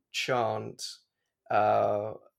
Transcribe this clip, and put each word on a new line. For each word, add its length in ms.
chant, 680
uh, 640